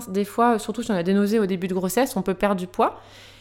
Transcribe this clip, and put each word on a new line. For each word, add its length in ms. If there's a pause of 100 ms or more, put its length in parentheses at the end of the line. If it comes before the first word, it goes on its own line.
Des 160
fois, 320
surtout 240
si 80
on 60
a 80
des 100
nausées 240
au 80
début 220
de 80
grossesse, 420
on 60
peut 100
perdre 220
du 100
poids. 340 (420)